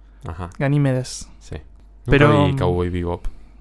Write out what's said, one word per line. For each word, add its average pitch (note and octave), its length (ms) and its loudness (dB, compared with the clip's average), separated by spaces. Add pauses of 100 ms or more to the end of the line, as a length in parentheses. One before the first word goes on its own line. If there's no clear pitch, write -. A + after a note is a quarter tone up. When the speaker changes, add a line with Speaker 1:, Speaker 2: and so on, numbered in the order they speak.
(260)
Speaker 1:
Ajá. F2 220 -12 (100)
Speaker 2:
Ganímedes. C#3 720 -2 (120)
Speaker 1:
Sí. - 160 -16
Nunca - 540 -12
Speaker 2:
Pero, D3 360 6
Speaker 1:
vi C#3 60 0
Speaker 2:
mm, C#3 60 -4
Speaker 1:
Cowboy F2+ 300 0
Bebop. F2 380 -4 (340)